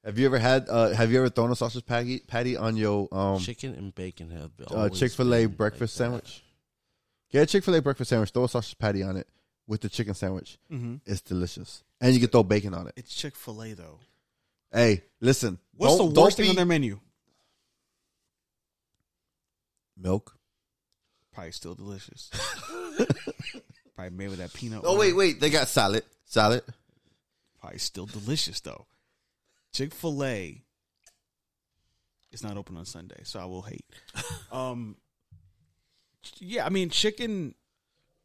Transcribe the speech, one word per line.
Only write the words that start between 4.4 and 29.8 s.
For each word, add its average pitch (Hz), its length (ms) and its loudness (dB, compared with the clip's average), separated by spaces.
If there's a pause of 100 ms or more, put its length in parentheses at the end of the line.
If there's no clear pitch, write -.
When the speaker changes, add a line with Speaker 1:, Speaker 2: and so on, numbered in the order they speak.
Speaker 1:
uh, - 160 -12
Speaker 2:
always 101 240 0
Speaker 1:
Chick-fil-A 123 440 4
Speaker 2:
been 110 60 2
like 92 80 -8
Speaker 1:
breakfast 110 400 -2
Speaker 2:
that. 123 60 0
Speaker 1:
sandwich? 120 400 -8 (880)
Get 139 120 6
a - 20 8
Chick-fil-A 185 360 4
breakfast 135 280 -2
sandwich, 110 220 2
throw 123 120 2
a 127 60 0
sausage - 280 -4
patty 101 260 0
on 95 140 -4
it - 100 -10 (400)
with 107 140 -4
the 101 80 -6
chicken 104 240 -4
sandwich. 95 440 -6 (140)
Speaker 3:
Mm-hmm. 120 240 -8 (100)
Speaker 1:
It's 101 160 -4
delicious. - 640 -6 (180)
And 127 120 6
you 123 60 6
can 120 100 4
throw 117 140 6
bacon 98 300 0
on 87 140 -10
it. - 100 -16
Speaker 3:
It's - 180 -16
Chick-fil-A, 113 600 -12
though. 80 240 -20 (760)
Speaker 1:
Hey, 110 300 6 (180)
listen. 117 360 2 (200)
Speaker 3:
What's 156 200 6
Speaker 1:
don't, 170 160 4
Speaker 3:
the 151 80 10
worst - 160 8
Speaker 1:
don't 208 80 2
Speaker 3:
thing 185 40 6
on 185 60 4
Speaker 1:
be - 20 2
Speaker 3:
their 180 80 4
menu? 135 340 0 (3000)
Speaker 1:
Milk. 92 400 -4 (960)
Speaker 3:
Probably 85 180 -14
still 87 240 -14
delicious. - 580 -16
Speaker 1:
<laughs> - 1600 -8
Speaker 3:
Probably 92 200 -14
made 98 140 -10
with 95 100 -12
that 87 140 -12
peanut 110 300 -12
Speaker 1:
Oh, 175 100 2
Speaker 3:
oil. 196 60 4
Speaker 1:
wait, 190 160 4
wait. 185 240 2
They 147 100 4
got 147 180 2
salad. 104 360 2 (220)
Salad. 113 380 4 (960)
Speaker 3:
Probably - 200 -18
still - 260 -8
delicious, 110 540 -6
though. - 260 -16 (880)
Chick-fil-A 135 880 -6 (1700)